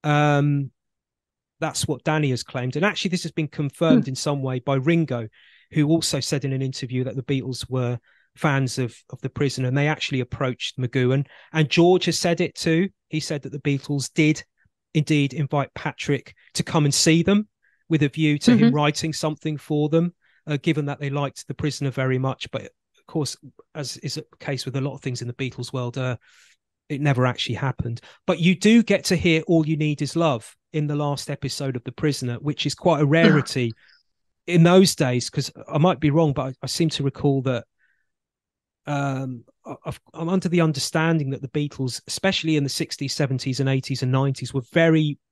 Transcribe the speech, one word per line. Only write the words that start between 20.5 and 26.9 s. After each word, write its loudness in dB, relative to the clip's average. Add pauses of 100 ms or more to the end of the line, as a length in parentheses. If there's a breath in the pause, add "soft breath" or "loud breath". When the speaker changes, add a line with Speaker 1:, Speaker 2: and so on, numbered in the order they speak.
Speaker 1:
given -2
that -6
they -6
liked -6
The -10
Prisoner -4
very 0
much. -4
But -8
of -20
course, -4 (380)
as -10
is -10
the -12 (140)
case -8
with -8
a -2
lot -6
of -18
things -6
in -8
the -10
Beatles -8
world, -6
uh, -4 (720 soft breath)
it -6